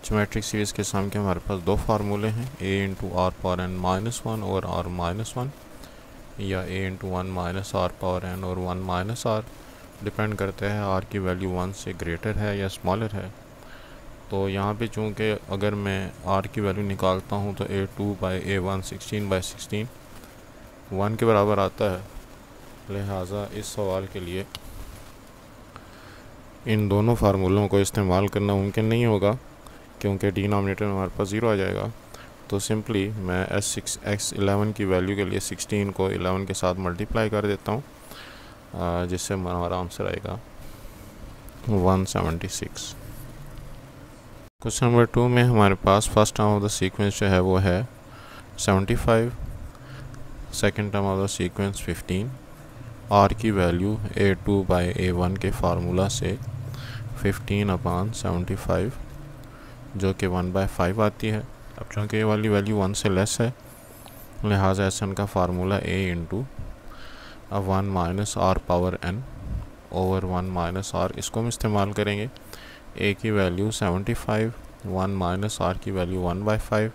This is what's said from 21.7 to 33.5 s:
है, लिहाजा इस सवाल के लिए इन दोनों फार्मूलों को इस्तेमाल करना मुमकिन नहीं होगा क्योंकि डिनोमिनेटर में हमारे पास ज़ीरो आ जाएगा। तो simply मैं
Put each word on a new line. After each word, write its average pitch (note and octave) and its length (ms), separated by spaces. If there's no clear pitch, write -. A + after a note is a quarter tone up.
है, F#2 120
लिहाजा G2 540
इस G#2 220
सवाल F#2+ 380
के G2+ 60
लिए F2+ 260
इन G#2+ 220
दोनों G#2+ 260
फार्मूलों G2 520
को G2+ 120
इस्तेमाल G2 480
करना G2+ 260
मुमकिन G2+ 320
नहीं A#2 200
होगा G#2 320
क्योंकि G2 300
डिनोमिनेटर G2 540
में G2+ 80
हमारे F#2+ 240
पास G#2 100
ज़ीरो A2 220
आ G#2+ 60
जाएगा। F#2+ 360
तो G2+ 100
simply G#2 460
मैं F#2 280